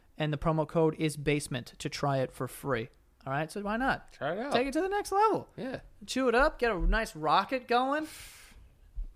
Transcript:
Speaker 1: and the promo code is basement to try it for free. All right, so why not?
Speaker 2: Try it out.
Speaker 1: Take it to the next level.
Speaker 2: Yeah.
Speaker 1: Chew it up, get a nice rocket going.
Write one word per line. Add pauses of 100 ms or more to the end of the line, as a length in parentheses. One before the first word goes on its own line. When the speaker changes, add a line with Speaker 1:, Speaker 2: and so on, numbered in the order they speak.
(160)
Speaker 1:
and
the
promo
code
is
basement
to
try
it
for
free. (380)
All
right,
so
why
not?
Speaker 2:
Try
it
out.
Speaker 1:
Take
it
to
the
next
level.
Speaker 2:
Yeah. (260)
Speaker 1:
Chew
it
up,
get
a
nice
rocket
going. (1080)